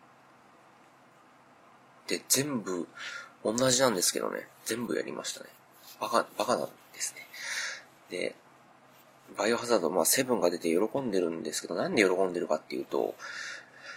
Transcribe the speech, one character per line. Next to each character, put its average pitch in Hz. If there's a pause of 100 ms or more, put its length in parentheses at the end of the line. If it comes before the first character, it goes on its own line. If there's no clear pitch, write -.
(2000)
ー -
で -
全 135
部 90 (560)
同 107 (160)
じ 127
な 131
ん 107
で 90
す -
け -
ど 53
ね。 50 (180)
全 113
部 -
や -
り -
ま -
し -
た -
ね。 - (500)
バ 110
カ、 117 (100)
バ 107
カ 117
な 71
ん - (240)
で -
す -
ね。 - (840)
で、 - (1040)
バ 101
イ 117
オ 117
ハ 120
ザ 120
ー -
ド、 82
ま 87
あ、 -
セ -
ブ 127
ン 92
が 87
出 87
て 82
喜 104
ん 127
で 95
る 85
ん 82
で 80
す -
け -
ど、 85
な 123
ん 185
で 110
喜 92 (120)
ん 90
で 85
る 85
か -
っ 78
て -
い 69
う -
と、 57 (800)